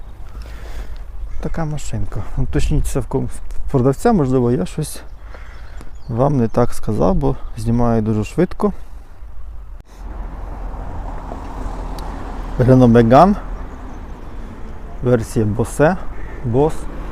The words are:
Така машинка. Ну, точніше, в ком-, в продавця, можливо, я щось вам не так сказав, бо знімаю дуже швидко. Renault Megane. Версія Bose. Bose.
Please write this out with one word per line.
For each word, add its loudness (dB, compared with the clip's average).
Така 0
машинка. -2
Ну, 2
точніше, 4
в -2
ком-, -2
в 0
продавця, 4
можливо, 4
я 2
щось -6
вам 2
не 4
так 4
сказав, 2
бо 2
знімаю 2
дуже 0
швидко. 0
Renault 8
Megane. 8
Версія 2
Bose. 2
Bose. 4